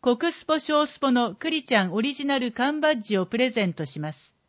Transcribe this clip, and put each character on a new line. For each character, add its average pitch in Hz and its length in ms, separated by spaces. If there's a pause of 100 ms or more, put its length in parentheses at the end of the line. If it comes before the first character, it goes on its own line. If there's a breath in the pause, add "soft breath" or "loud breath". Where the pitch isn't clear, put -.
国 247 320
ス - 140
ポ 311 120
小 294 280
ス - 120
ポ 269 120
の 240 240
ク 320 160
リ 311 120
ち 247 140
ゃ 196 80
ん 180 80
オ 202 80
リ 269 140
ジ 277 100
ナ 277 140
ル 247 140
缶 285 280
バ 302 120
ッ 233 100
ジ 202 160
を 185 80
プ 233 100
レ 254 140
ゼ 226 160
ン 170 80
ト 160 100
し 151 160
ま 151 140
す。 - 200 (140)